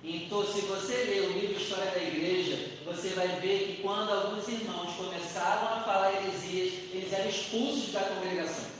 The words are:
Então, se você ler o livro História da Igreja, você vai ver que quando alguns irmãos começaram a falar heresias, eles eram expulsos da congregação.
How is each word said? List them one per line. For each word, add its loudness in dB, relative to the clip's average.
Então, -2
se 0
você -2
ler 2
o 0
livro 0
História 0
da 0
Igreja, 0
você -4
vai 0
ver 2
que -6
quando 0
alguns 2
irmãos -4
começaram 0
a 0
falar 6
heresias, 0
eles -2
eram 2
expulsos 0
da 0
congregação. -2